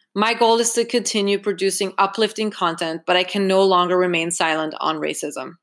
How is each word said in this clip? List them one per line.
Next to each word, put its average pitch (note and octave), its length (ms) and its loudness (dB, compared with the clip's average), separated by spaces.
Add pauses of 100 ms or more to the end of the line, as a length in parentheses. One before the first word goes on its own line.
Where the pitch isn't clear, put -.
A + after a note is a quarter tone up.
(160)
My A3 180 0
goal A3+ 260 4
is A3+ 140 0
to A#3 120 0
continue G3+ 520 0
producing F#3+ 600 -2
uplifting G#3+ 500 0
content, E3 560 -4
but F3+ 100 2
I F3+ 80 2
can G3 220 -2
no F#3+ 180 4
longer F3+ 320 4
remain F3 360 0
silent D#3 480 -2
on D#3 180 -2
racism. D3 640 -8